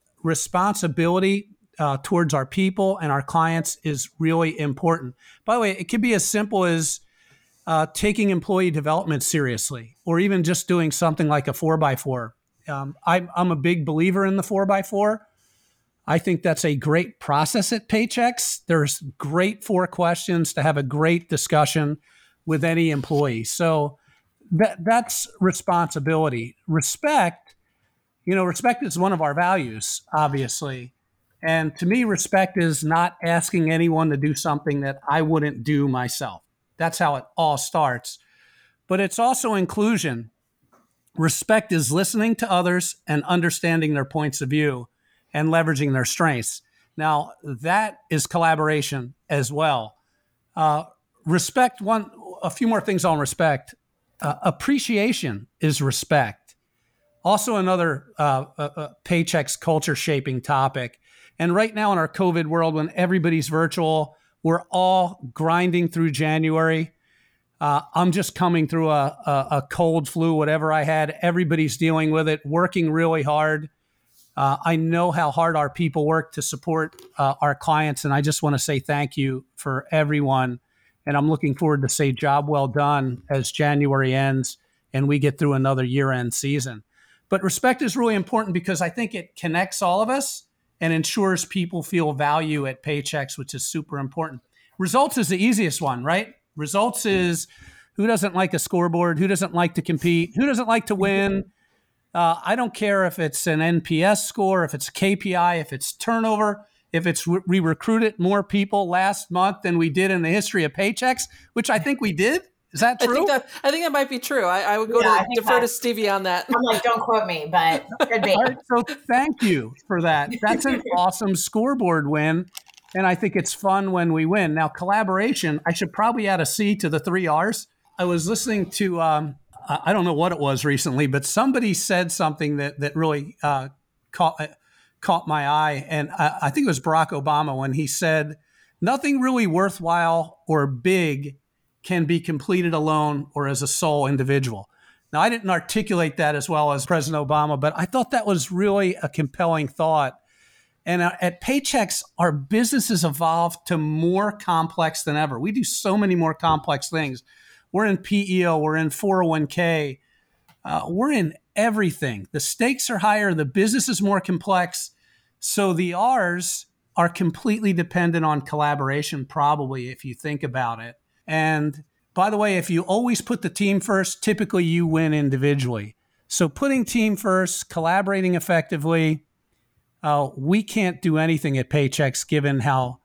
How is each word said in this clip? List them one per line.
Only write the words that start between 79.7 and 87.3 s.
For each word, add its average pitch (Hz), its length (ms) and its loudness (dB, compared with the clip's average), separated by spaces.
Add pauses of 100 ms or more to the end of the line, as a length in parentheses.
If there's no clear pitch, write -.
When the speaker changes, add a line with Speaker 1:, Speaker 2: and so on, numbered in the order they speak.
Speaker 1:
everyone. 139 720 0 (440)
And 143 120 -2
I'm 147 120 2
looking 151 260 0
forward 147 280 0
to 135 60 0
say 139 240 0
job 143 360 0
well 139 200 0
done 135 600 0
as 135 240 -2
January 139 640 2
ends 135 420 0 (360)
and 143 160 0
we 143 100 2
get 139 200 0
through 143 160 2
another 131 300 2
year-end 127 480 0
season. 131 500 -4 (460)
But 190 140 0